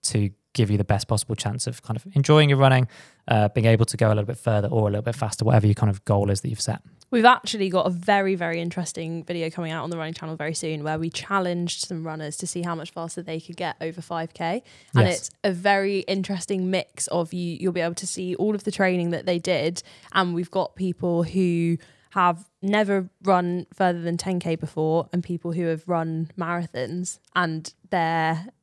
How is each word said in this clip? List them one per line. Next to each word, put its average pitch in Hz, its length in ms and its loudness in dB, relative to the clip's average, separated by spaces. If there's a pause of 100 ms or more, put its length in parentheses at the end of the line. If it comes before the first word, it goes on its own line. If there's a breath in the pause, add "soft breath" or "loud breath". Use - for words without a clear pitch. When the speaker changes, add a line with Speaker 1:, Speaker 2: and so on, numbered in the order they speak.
Speaker 1:
to 101 260 0 (240)
give 110 160 4
you 104 80 2
the 98 60 2
best 101 240 0
possible 110 280 0
chance 107 300 -4
of 117 160 -8
kind - 160 -6
of - 160 -12
enjoying 151 360 6
your 135 100 4
running, 131 280 6 (400 loud breath)
uh, 107 220 4
being 110 160 2
able 113 200 6
to - 120 -6
go 113 100 4
a - 20 6
little 104 160 2
bit 120 120 -8
further 104 300 0
or 110 200 2
a 101 40 0
little 104 100 -2
bit 117 140 -4
faster, - 300 -4
whatever 113 200 6
your 104 80 6
kind 107 160 2
of 98 160 -4
goal 101 240 2
is 98 120 0
that - 80 -6
you've 110 120 -6
set. - 200 -4 (280)
Speaker 2:
We've 226 160 4
actually 214 440 4
got 180 180 2
a - 20 2
very, 190 460 2
very 170 240 -4
interesting 165 640 -6
video 165 260 -6
coming 165 220 -6
out 160 120 -6
on 151 60 -8
the 170 80 -8
Running 160 160 -8
Channel 160 220 -10
very 156 180 -6
soon 156 300 -6
where 156 160 -4
we 165 100 -4
challenged 175 760 -2
some 165 200 -8
runners 156 320 -8
to - 100 -8
see 175 140 -6
how 170 140 -4
much 160 160 -10
faster 165 320 -10
they 160 160 -6
could 165 160 -16
get 170 260 -6
over 165 200 -8
five 165 320 -8
K. 170 280 -4 (340 soft breath)
And - 120 6
Speaker 1:
Yes. 175 100 0
Speaker 2:
it's - 120 -10 (140)
a 196 80 2
very 196 500 2
interesting 185 680 -4
mix - 380 -4
of 170 260 -2
you, 175 260 -4
you'll 180 140 0
be 175 80 -2
able 170 140 -2
to 185 120 -10
see 180 280 -6
all 214 180 0
of 202 100 -4
the 208 80 -4
training 180 400 2
that 165 140 -4
they 175 140 0
did. 165 420 0 (300 loud breath)
And 180 240 0
we've 170 160 -4
got - 240 -2
people 175 480 -2
who 170 540 2 (340 soft breath)
have 180 360 2 (140)
never 196 480 2 (140)
run 180 500 2
further 175 280 0
than 170 160 -2
ten 180 220 -2
K 165 160 -2
before 160 560 -2
and 180 120 -2
people 170 300 -6
who 170 120 -2
have 160 220 -4
run 165 500 -2
marathons, 170 800 -6 (180)
and 160 380 -2 (160)
their 165 580 0 (160)